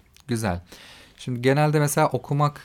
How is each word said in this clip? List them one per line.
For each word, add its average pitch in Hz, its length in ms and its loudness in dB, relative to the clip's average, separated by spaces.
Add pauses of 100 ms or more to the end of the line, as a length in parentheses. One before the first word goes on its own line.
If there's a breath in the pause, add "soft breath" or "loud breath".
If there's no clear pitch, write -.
(280)
Güzel. 110 320 -2 (560 loud breath)
Şimdi 123 260 -8
genelde 147 380 4
mesela 147 280 2
okumak 143 560 -2